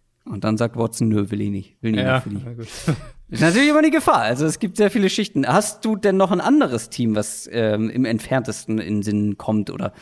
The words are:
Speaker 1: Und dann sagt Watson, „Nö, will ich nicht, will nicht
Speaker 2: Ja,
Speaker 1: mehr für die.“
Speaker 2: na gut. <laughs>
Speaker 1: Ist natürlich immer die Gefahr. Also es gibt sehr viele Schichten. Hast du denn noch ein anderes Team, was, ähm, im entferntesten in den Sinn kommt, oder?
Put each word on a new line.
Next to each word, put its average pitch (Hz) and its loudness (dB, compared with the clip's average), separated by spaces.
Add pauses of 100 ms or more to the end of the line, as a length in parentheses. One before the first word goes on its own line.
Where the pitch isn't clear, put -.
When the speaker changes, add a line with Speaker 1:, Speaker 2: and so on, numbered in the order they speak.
(260)
Speaker 1:
Und - -10
dann 110 0
sagt 117 -2
Watson, 113 0
„Nö, 104 0
will 104 -4
ich 104 -2
nicht, 95 -8
will 113 -2
nicht 117 0
Speaker 2:
Ja, 127 0
Speaker 1:
mehr 131 2
für - -8
die.“ 104 -8
Speaker 2:
na 117 -12
gut. 117 -14
<laughs> - -8
Speaker 1:
Ist - -2
natürlich 220 6
immer 302 6
die 311 4
Gefahr. 302 4
Also 123 0
es 156 -2
gibt 196 -6
sehr 208 4
viele 196 2
Schichten. - -2
Hast 190 0
du 220 0
denn 196 2
noch 190 4
ein 185 0
anderes 196 2
Team, 113 0
was, - -6
ähm, 110 0
im 127 0
entferntesten 113 -4
in 104 -2
den 104 -2
Sinn 104 0
kommt, 107 -2
oder? - -6